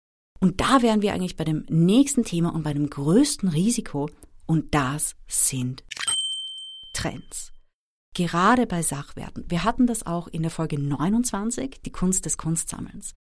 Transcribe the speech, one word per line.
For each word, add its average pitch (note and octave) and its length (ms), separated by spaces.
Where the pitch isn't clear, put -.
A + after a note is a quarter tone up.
Und F#3 220
da B3 200
wären A3 200
wir G3+ 120
eigentlich F3+ 220
bei - 80
dem D#3 260
nächsten G#3+ 540
Thema E3+ 320
und D#3+ 80
bei D3+ 100
dem C#3+ 160
größten F#3 600
Risiko, D#3+ 600
und D#3+ 280
das C#3+ 420
sind B2+ 560
Trends. - 600
Gerade F#3 540
bei E3+ 140
Sachwerten. - 640
Wir E3+ 160
hatten A#3 240
das A3+ 180
auch E3+ 220
in D#3+ 140
der D#3+ 100
Folge D#3 260
neunundzwanzig, G3+ 1080
die - 80
Kunst F#3 320
des D#3+ 120
Kunstsammelns. - 760